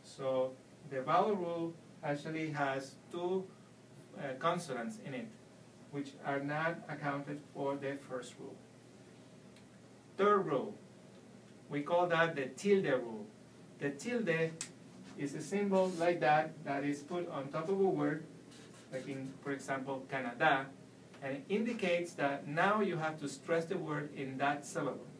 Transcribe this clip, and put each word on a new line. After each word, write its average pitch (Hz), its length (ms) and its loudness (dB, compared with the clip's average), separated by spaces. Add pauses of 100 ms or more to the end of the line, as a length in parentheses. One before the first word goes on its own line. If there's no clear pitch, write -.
So 131 480 0 (380)
the 135 120 -2
vowel 180 340 6
rule 170 380 -2 (300)
actually 160 480 -2
has 139 440 -2 (160)
two, 175 340 0 (720)
uh, 143 220 -6
consonants 127 680 -2
in 143 80 -8
it, 117 140 -6 (640)
which 143 200 -6 (140)
are 139 140 0
not 156 400 -2 (100)
accounted 147 500 -4 (140)
for 139 220 -2
the 139 220 -4 (120)
first 127 300 -8
rule. - 160 -12 (1600)
Third 196 280 8
rule, 127 280 0 (960)
we 143 120 -2
call 175 260 4
that 165 280 4
the 131 120 -2
tilde 196 380 4
rule. 120 400 0 (540)
The 143 120 -2
tilde 170 600 0 (680)
is 147 180 -4
a 156 60 -6
symbol 190 560 2
like 170 240 4
that 156 300 6 (140)
that 143 180 0
is 143 160 0
put 175 300 -4
on 139 200 -6
top 160 200 -4
of 196 100 2
a 196 40 6
word, 156 400 4 (680)
like 131 160 -6
in, 135 240 -6 (100)
for 143 100 -6
example, 135 580 -4
Canada, 131 560 4 (560)
and 135 160 -4
it 143 120 -8
indicates 196 640 2
that 139 340 0
now 190 340 4
you 185 160 2
have 156 220 -2
to 147 80 -6
stress 165 380 0
the 185 120 -2
word 151 380 -2
in 131 220 -6
that 143 280 0
syllable. 143 400 -4 (140)